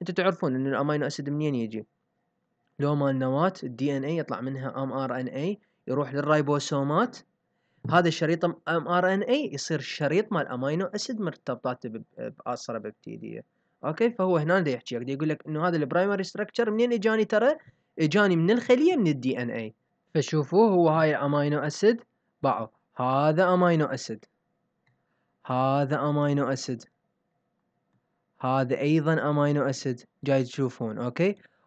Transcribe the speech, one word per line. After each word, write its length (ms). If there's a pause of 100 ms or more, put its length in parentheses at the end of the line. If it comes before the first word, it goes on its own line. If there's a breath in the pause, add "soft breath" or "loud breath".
انتوا 140
تعرفون 400
ان 120
الامينو 400
اسيد 220
منين 260
يجي؟ 300 (960)
لو 160
مال 240
نواة، 340 (100)
ال 120
دي 220
ان 60
اي 140
يطلع 240
منها 420
ام 100
ار 260
ان 80
اي، 320 (280)
يروح 260
للريبوسومات. 1040 (720)
هذا 160
الشريط 380
ام 420
ار 260
ان 80
اي 320
يصير 260
شريط 540
مال 140
امينو 380
اسيد 360
مرتبطات 680
ب-، 160 (140)
بآصرة 600
ببتيدية. 680 (420)
اوكي، 260
فهو 260
هنا 220
دا 120
يحكي 260
لك، 80
دا 60
يقول 180
لك 180
انه 200
هذا 80
البرايمري 480
ستراكشر 480
منين 220
اجاني؟ 320
ترى 300 (440 soft breath)
اجاني 360
من 160
الخلية، 440
من 120
ال 120
دي 220
ان 80
اي. 240 (420)
فشوفوه، 540
هو 200
هاي 220
الامينو 480
اسيد، 420 (420)
باعوا 240 (280)
هذا 580
امينو 320
اسيد، 400 (1200)
هذا 640
امينو 380
اسيد، 360 (1600)
هذا 400
ايضا 500
امينو 340
اسيد، 380 (220)
جاي 200
تشوفون، 540
اوكي؟ 380 (320 soft breath)